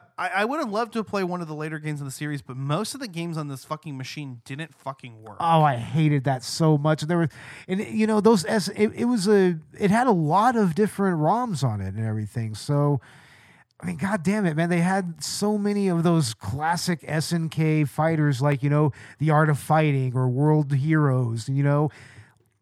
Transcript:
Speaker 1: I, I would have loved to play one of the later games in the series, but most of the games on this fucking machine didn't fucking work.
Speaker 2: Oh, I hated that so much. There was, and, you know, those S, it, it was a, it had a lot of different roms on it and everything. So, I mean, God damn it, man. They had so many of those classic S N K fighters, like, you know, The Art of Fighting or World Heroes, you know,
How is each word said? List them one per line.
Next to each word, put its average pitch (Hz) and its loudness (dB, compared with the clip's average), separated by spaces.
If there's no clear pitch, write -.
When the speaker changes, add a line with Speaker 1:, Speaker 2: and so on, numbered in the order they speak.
Speaker 1:
I, 180 -4
I 190 0
would 269 -4
have 262 -4
loved 220 -4
to 220 -4
play 202 -4
one 180 -4
of 170 -10
the 156 -10
later 156 -8
games 151 -8
in 143 -10
the 135 -10
series, 147 -8
but 127 -14
most 147 -4
of 269 -12
the 269 -10
games 170 -8
on 151 -6
this 135 -12
fucking 151 -10
machine 131 -12
didn't 147 -12
fucking 120 -16
work. 107 -18
Speaker 2:
Oh, 165 6
I 143 4
hated 147 2
that 131 0
so 156 2
much. 151 0
There 170 -2
was, 165 2
and, 185 -2
you 220 0
know, 220 2
those 196 6
S, 214 -2
it, 208 2
it 226 -2
was 233 0
a, 190 4
it 202 2
had 240 4
a 233 6
lot 185 2
of 190 2
different 190 0
roms 190 0
on 107 -2
it 95 -6
and 113 -6
everything. 107 -6
So, 143 0
I 160 -12
mean, 175 -8
God 190 -4
damn 202 0
it, 151 -2
man. 170 0
They 175 0
had 180 -2
so 208 -2
many 202 0
of 170 0
those 160 2
classic 160 -4
S 151 -4
N 165 -2
K 156 2
fighters, 151 0
like, 143 0
you 143 2
know, 147 4
The 156 2
Art 151 6
of 147 2
Fighting 139 2
or 127 0
World 147 2
Heroes, 131 0
you 139 0
know, 143 2